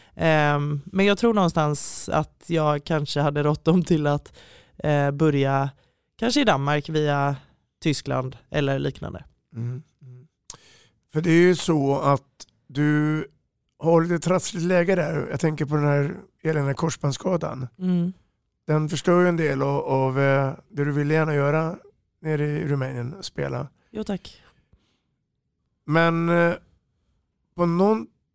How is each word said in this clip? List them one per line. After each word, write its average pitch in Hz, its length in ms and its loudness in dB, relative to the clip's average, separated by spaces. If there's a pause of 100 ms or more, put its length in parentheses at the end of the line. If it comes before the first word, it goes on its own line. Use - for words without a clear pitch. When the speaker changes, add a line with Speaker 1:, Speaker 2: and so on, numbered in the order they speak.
(160)
Speaker 1:
Ehm, 147 720 2
men 196 200 0
jag 202 120 2
tror 233 160 2
någonstans 160 800 0
att - 340 -4
jag 151 360 0
kanske 151 380 -2
hade 147 220 0
rått 147 220 0
dem 175 180 4
till 151 240 2
att, 147 260 -2 (500)
eh, 143 280 0
börja 139 580 0 (480)
kanske 247 240 0
i - 20 2
Danmark 147 460 0
via 143 460 0 (460)
Tyskland 131 560 -4 (140)
eller 139 280 -2
liknande. - 440 -8 (320)
Speaker 2:
Mm. 123 280 -8 (180)
Mm. 127 260 -20 (880)
För 156 80 0
det 175 100 0
är 165 100 8
ju 180 140 6
så 143 440 0
att 143 240 2 (440)
du 151 600 0 (520)
har 165 220 4
lite 170 180 0
trassligt 175 460 -2
läge 180 300 2
där. 165 360 -2
Jag 131 80 -6
tänker 156 260 -2
på 147 100 -2
den 147 100 2
här 143 300 2 (280)
eländiga 147 300 -2
korsbandsskadan. 156 960 -4 (120)
Speaker 1:
Mm. 180 340 -2 (540)
Speaker 2:
Den 156 220 0
förstör 175 320 2
ju 180 80 4
en 170 80 0
del 143 240 -2
av, 139 220 0
av, 135 360 0
eh, 139 340 2 (160)
det 143 160 -4
du 147 60 -2
vill 143 200 -2
gärna 156 240 2
göra 156 400 0 (460)
nere 151 260 -2
i 151 200 -4
Rumänien, 135 540 -6
spela. 139 460 -8 (240)
Speaker 1:
Jo, 214 120 -10
tack. - 380 -10 (1400)
Speaker 2:
Men, 165 440 2
eh, 170 240 2 (1000)
på 175 100 0
något 202 420 0 (260)